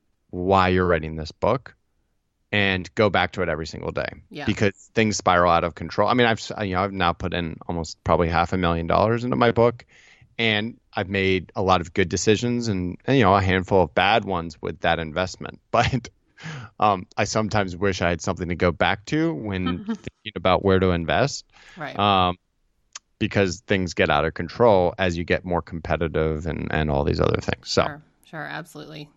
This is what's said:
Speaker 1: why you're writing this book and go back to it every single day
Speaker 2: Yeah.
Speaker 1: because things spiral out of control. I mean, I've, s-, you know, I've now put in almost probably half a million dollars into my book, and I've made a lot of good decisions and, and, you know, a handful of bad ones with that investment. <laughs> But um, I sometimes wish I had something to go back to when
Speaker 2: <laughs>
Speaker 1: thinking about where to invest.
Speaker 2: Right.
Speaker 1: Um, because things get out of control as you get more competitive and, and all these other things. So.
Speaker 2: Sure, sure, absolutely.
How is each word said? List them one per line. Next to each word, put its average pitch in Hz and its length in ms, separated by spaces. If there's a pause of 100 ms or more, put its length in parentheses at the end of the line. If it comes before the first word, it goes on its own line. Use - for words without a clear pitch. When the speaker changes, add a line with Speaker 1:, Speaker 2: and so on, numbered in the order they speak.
(300)
Speaker 1:
why 92 380
you're 92 180
writing 80 280
this 80 160
book - 460 (760)
and 98 460
go 107 120
back 92 240
to 95 100
it 87 60
every 78 180
single 82 260
day - 160 (220)
Speaker 2:
Yeah. 147 140
Speaker 1:
because 107 280 (220)
things 110 220
spiral 87 360
out 85 120
of 82 100
control. 98 340
I 110 60
mean, 123 120
I've, 113 120
s-, - 220
you 95 140
know, 90 80
I've 98 100
now 90 200
put 87 200
in 85 240 (120)
almost 85 360
probably 82 240
half 85 240
a 95 60
million 85 280
dollars 104 380
into 127 120
my 120 160
book, 117 340 (520)
and 110 380 (160)
I've 101 160
made 95 460
a 107 80
lot 92 180
of - 140
good 92 140
decisions 117 600
and, 90 380
and, 131 100
you 131 60
know, 95 140
a 98 40
handful 92 420
of 80 120
bad 101 300
ones 85 360
with 85 200
that 85 180
investment. 82 680
<laughs> - 60
But 113 400 (680)
um, 98 260 (100)
I 110 80
sometimes 101 520
wish 95 260
I 87 60
had 85 120
something 87 280
to 87 60
go 87 180
back 90 340
to 160 260
when 95 520
Speaker 2:
<laughs> - 0
Speaker 1:
thinking - 520
about 90 280
where 95 140
to 92 120
invest. 85 540 (320)
Speaker 2:
Right. 147 220
Speaker 1:
Um, 185 380 (800)
because 98 420
things 92 340
get 92 160
out 73 140
of 80 100
control 92 640
as 90 180
you 87 60
get 85 220
more 87 180
competitive 78 840
and, 76 280
and 76 180
all 71 140
these 82 160
other - 200
things. - 300
So. - 140
Speaker 2:
Sure, 147 180 (220)
sure, 156 200
absolutely. 151 720